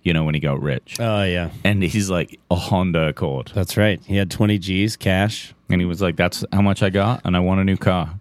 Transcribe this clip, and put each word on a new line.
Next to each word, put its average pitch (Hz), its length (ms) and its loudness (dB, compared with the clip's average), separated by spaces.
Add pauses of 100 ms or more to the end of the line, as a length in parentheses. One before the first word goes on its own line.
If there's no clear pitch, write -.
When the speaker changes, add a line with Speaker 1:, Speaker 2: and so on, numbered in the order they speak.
Speaker 1:
You 87 120 2
know, 80 100 2
when 76 100 0
he 73 60 0
got 71 220 -2
rich. 69 380 -6
Speaker 2:
Oh, 107 240 0
yeah. 87 260 0 (120)
Speaker 1:
And 101 200 2
he's 95 260 0
like, 87 300 -2 (120)
"A 87 40 4
Honda 87 540 0
Accord." 69 460 -4
Speaker 2:
That's 95 220 -2
right. 104 300 2
He 98 100 -2
had 98 140 0
twenty 104 280 2
G's 95 380 -2
cash. 98 560 0 (160)
Speaker 1:
And 90 140 2
he - 40 2
was 85 140 -4
like, 85 160 0
"That's 87 260 0 (120)
how 101 80 4
much 101 200 2
I 101 60 2
got, 98 380 0
and 90 100 2
I 90 40 2
want 95 200 2
a 95 40 2
new 95 120 2
car." 87 440 0